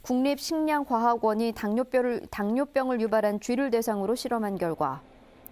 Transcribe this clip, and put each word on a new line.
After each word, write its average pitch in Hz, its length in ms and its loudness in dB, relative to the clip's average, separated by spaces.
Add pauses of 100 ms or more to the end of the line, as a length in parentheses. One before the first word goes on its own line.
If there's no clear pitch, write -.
국립식량과학원이 254 1500 0
당뇨병을, 247 800 0
당뇨병을 254 680 0
유발한 214 400 2
쥐를 247 300 0
대상으로 220 440 0
실험한 220 420 -2
결과 156 440 -2 (500)